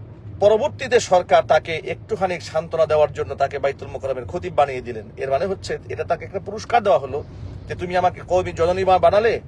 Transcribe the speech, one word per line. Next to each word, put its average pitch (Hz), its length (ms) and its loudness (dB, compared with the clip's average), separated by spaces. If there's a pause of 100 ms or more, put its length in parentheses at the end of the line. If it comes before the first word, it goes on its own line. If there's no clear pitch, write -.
(400)
পরবর্তীতে 226 600 4
সরকার 180 480 4
তাকে 160 280 2
একটুখানি 165 640 -4
সান্ত্বনা 160 460 -2
দেওয়ার 151 280 4
জন্য 143 220 -6
তাকে 139 240 -2
বাইতুল 139 280 -4
মোকাররমের 131 380 -6
খতিব 180 280 -8
বানিয়ে 143 280 2
দিলেন। 110 360 -10
এর 135 120 -6
মানে 139 160 0
হচ্ছে 190 320 -6 (120)
এটা 156 140 -6
তাকে 160 220 -4
একটা 185 140 -10
পুরস্কার 214 440 -2
দেওয়া 180 160 4
হলো 135 240 -6 (440)
যে, 151 80 -8
"তুমি 180 220 -4
আমাকে 180 300 0
কওমি 180 260 0
জননী 175 300 0
বা-, 185 160 6
বানালে, 180 480 4